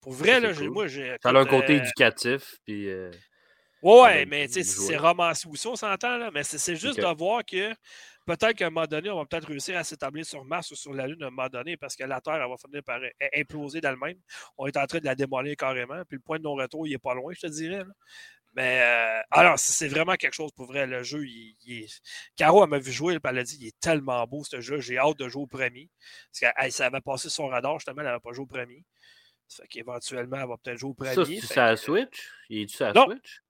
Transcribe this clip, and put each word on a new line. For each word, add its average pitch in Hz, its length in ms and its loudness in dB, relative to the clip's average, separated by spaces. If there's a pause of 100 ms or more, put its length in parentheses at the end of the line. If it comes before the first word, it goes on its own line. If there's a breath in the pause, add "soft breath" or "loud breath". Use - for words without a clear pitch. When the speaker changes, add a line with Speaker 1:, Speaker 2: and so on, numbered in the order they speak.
Speaker 1:
Pour 131 120 -14
vrai, 160 220 4
Speaker 2:
C'est 254 60 6
Speaker 1:
là, 226 140 0
j'ai, 147 120 -6
Speaker 2:
cool. 151 80 -6
Speaker 1:
moi, 202 120 -2
j'ai, 131 360 -8
Speaker 2:
Ça 120 60 4
a 127 40 6
un 131 100 10
Speaker 1:
écoute, 131 80 4
Speaker 2:
côté 135 240 6
Speaker 1:
euh, 143 80 4
Speaker 2:
éducatif, 123 800 2
puis, 101 240 -8
euh, 92 220 -8 (720)
Speaker 1:
Ouais, 185 180 8
Speaker 2:
en 254 60 12
même 151 240 6
Speaker 1:
mais 147 160 -2
Speaker 2:
temps, 120 80 -8
Speaker 1:
tu 180 100 -2
sais, - 120 -2
Speaker 2:
jouer. 196 100 -2
Speaker 1:
c'est 165 100 -2
romancé 170 520 2
aussi, 151 180 -10
on 240 100 -6
s'entend, 220 400 -4
là, 233 160 -8
mais 147 120 -4
c'est, - 120 -8
c'est 170 200 -4
juste 214 240 -4
Speaker 2:
Ok. - 40 0
Speaker 1:
de 165 140 0
voir 214 260 -2
que 202 300 -6 (500 loud breath)
peut-être 220 300 0
qu'à 185 140 -2
un - 20 -2
moment 160 160 -2
donné, 156 240 -6
on 196 60 -4
va 151 100 -6
peut-être 160 220 -8
réussir 156 280 -6
à 170 80 -4
s'établir 151 400 -8
sur 147 220 -14
Mars 160 240 -8
ou 147 40 -18
sur 139 200 -14
la 135 120 -4
Lune 160 160 -10
à 143 40 -8
un 127 40 -8
moment 131 200 -6
donné, 135 260 -8
parce 139 180 -12
que - 100 -12
la 135 180 -6
Terre, 156 200 -4
elle 123 60 -4
va 123 80 -10
finir 139 260 -14
par 127 220 -8
i-, 123 60 -8 (260)
imploser 147 460 -6
d'elle-même. 139 340 -4 (400 loud breath)
On 135 100 -6
est 143 120 -4
en 139 80 0
train 165 140 -4
de 151 40 -18
la 135 100 0
démolir 135 420 -4
carrément, 135 520 -6
puis 143 80 -12
le 131 60 -12
point 160 160 -6
de 160 60 -12
non-retour, 143 420 -6
il 147 80 -6
est 127 40 -8
pas 131 140 -4
loin, 131 220 -8
je - 60 -20
te 185 80 -10
dirais, 160 360 -8
là. 190 80 -20 (640 loud breath)
Mais, 127 260 0
euh, 117 380 4 (120)
alors, 156 260 8
c'est, - 140 0
c'est 160 160 -2
vraiment 160 260 0
quelque 147 200 -4
chose 156 180 -10
pour 131 140 -16
vrai. 135 200 -4
Le 127 160 -6
jeu, 143 240 -8
il, 113 380 -20
il 120 200 -12
est... - 160 -18 (360 loud breath)
Caro, 170 260 6
elle 160 80 4
m'a 143 80 0
vu 131 140 -8
jouer, 156 260 -2
puis 143 140 -6
elle 127 60 -2
a 123 40 -2
dit, 143 180 -10
il 120 60 -16
est - 140 -18
tellement 135 460 0
beau, 139 180 -10
ce 127 160 -12
jeu. 135 200 -6
J'ai 123 160 -6
hâte 139 220 2
de 131 100 -8
jouer 131 140 -10
au 139 40 -10
premier. 131 440 -8 (420 loud breath)
Parce - 200 0
que, 135 120 -2
hey, 131 80 -2
ça 135 140 -2
avait 131 140 -2
passé 139 280 -6
son 147 200 -4
radar, 131 320 -2
justement, 143 220 -12
elle 147 60 -4
avait 120 120 -4
pas 120 120 -16
joué 135 120 -12
au - 20 -20
premier. 127 380 -12 (640 soft breath)
Ça - 140 -20
fait - 60 -20
qu'éventuellement, 123 720 -10
elle 127 80 -8
va 117 80 -8
peut-être 120 220 -12
jouer 135 200 -8
au 139 60 -8
Speaker 2:
Ça, 131 100 -2
Speaker 1:
premier, 160 260 2
Speaker 2:
c'est-tu 117 80 -12
Speaker 1:
fait - 60 -8
Speaker 2:
sur 131 80 6
la 113 120 8
Speaker 1:
que 110 60 -6
Speaker 2:
Switch ? - 500 -4 (180)
Il 107 140 -6
est-tu 104 140 -10
sur 131 100 0
la 104 60 -2
Speaker 1:
Non. 247 140 10
Speaker 2:
Switch ? - 440 -12